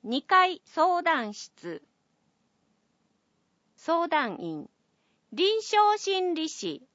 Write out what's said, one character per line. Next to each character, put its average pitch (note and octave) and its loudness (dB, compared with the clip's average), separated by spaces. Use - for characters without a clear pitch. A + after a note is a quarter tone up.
二 B3 -4
階 F#4 4
相 F4 2
談 C4+ 0
室。 - -14
相 E4+ -2
談 C#4+ -2
員、 D#3+ -8
臨 F#4 2
床 G#4 2
心 F#4+ -2
理 D#4 -4
士 F#3 -8